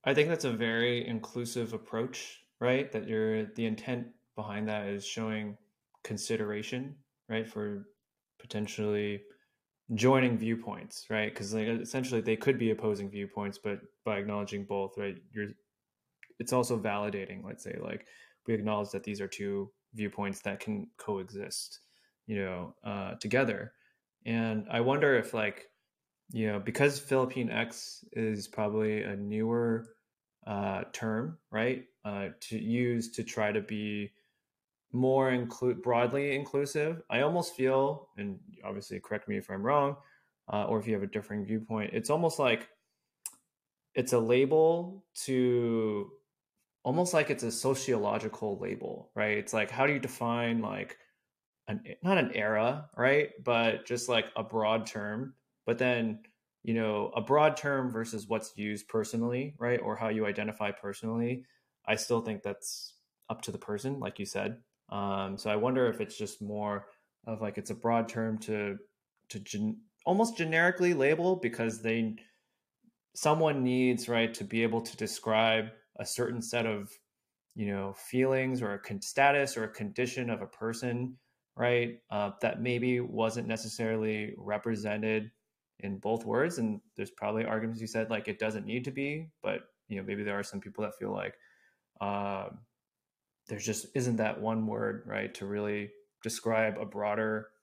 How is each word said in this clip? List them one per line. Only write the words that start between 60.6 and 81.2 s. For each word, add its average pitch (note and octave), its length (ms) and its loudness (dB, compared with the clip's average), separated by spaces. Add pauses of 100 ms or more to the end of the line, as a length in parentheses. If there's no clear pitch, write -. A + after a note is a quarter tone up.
personally, A#2 720 -4 (420)
I A2 100 4
still A2+ 260 2
think G#2+ 200 -6
that's - 520 -8 (340)
up - 140 -6
to - 100 -6
the - 60 -8
person, C3 420 -4
like - 180 -6
you G2+ 60 -4
said. G2+ 340 -4 (320)
Um, G2 460 -2
so G#2+ 140 -4
I G#2 60 4
wonder B2 320 4
if A2 120 0
it's - 160 -4
just - 240 -8
more G#2 460 -4 (400)
of, A2+ 160 -4
like, G#2 160 -4
it's G#2 120 -8
a G#2 40 -4
broad A#2 340 2
term A2+ 300 -2
to, G#2 400 -2 (500)
to G2+ 120 -10
gen-, G#2+ 420 -4 (240)
almost A3 320 2
generically F3 560 4
label D#3+ 420 6
because A2+ 460 -2
they, A2+ 340 2 (1000)
someone D3+ 480 4
needs, B2+ 460 4
right, A#2 260 4
to G2+ 100 -6
be A2+ 180 0
able A2+ 180 4
to - 160 -10
describe A2 720 4 (320)
a A2 80 -6
certain A#2+ 340 -2
set A#2 240 0
of, G#2 260 -2 (640)
you A2 120 -2
know, G2 260 -2
feelings C3 720 0
or G#2 100 -2
a G2+ 60 -6
con-, G2+ 240 -8
status C#3 540 4
or A2 80 -2
a G#2+ 40 -4
condition B2 600 -4
of G#2 100 -2
a G2 60 -6
person, B2 720 -4 (380)